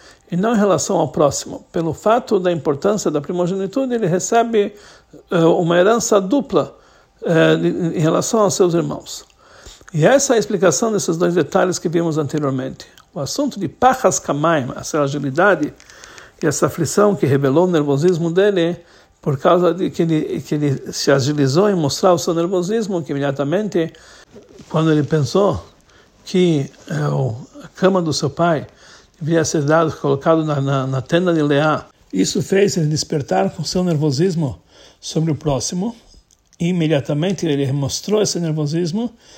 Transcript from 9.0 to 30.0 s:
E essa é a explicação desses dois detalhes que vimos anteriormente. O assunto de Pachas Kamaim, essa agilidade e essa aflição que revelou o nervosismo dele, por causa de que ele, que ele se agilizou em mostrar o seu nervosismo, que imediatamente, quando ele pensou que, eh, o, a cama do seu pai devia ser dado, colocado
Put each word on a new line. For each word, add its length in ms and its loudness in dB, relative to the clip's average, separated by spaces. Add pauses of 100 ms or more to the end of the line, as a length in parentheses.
E 100 2
essa 280 4
é 40 4
a 40 4
explicação 520 0
desses 240 -2
dois 180 0
detalhes 440 0
que 100 -6
vimos 300 -2
anteriormente. 680 -4 (300)
O 60 -8
assunto 400 -4
de 80 -4
Pachas 500 2
Kamaim, 560 -2
essa 260 -4
agilidade 720 0 (720)
e 60 -2
essa 180 0
aflição 480 2
que 100 -2
revelou 440 2
o 20 0
nervosismo 580 2
dele, 480 2 (460)
por 160 -2
causa 340 4
de 180 -4
que 120 -2
ele, 380 -2
que 160 -4
ele 360 -2
se 200 0
agilizou 580 2
em 60 0
mostrar 360 2
o 60 4
seu 160 -2
nervosismo, 720 -2
que 80 -8
imediatamente, 800 -2 (760)
quando 220 2
ele 140 4
pensou 600 0 (600)
que, 440 2 (220)
eh, 200 -2
o, 260 -2 (260)
a 60 -20
cama 340 2
do 100 -2
seu 160 -2
pai 380 -2 (540)
devia 240 0
ser 180 -2
dado, 360 2
colocado 460 2